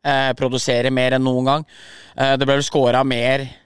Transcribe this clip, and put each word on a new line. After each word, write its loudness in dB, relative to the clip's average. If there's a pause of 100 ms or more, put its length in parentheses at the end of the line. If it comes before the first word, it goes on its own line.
eh, 0
produserer 0
mer 0
enn 0
noen 0
gang. -2 (500)
Eh, 0
det 0
ble 4
vel -4
scoret 2
mer 0 (220)